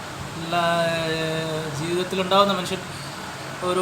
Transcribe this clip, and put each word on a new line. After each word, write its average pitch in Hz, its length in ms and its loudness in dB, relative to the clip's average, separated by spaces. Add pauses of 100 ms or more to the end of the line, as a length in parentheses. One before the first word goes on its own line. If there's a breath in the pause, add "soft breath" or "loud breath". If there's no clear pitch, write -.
(540)
ല-, 175 80 4 (1160)
ജീവിതത്തിലുണ്ടാകുന്ന 185 800 2
മനുഷ്യൻ, 180 220 -4 (840)
ഓരോ 180 140 4